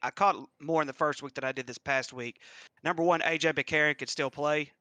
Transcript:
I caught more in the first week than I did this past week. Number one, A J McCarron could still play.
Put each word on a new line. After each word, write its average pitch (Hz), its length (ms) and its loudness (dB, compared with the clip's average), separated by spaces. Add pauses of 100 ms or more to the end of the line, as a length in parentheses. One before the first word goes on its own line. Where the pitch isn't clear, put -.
I 123 80 -2
caught 196 240 4 (240)
more 156 220 0
in 151 40 2
the 135 80 -8
first 147 300 0
week 139 100 -12
than 131 100 -8
I 131 80 -2
did 131 140 -6
this 123 140 -12
past 135 340 -2
week. 120 260 -10 (440)
Number 165 180 0
one, 170 220 4
A 165 160 0
J 160 120 2
McCarron 151 460 2
could 123 140 -8
still 135 180 -2
play. 147 400 -2 (120)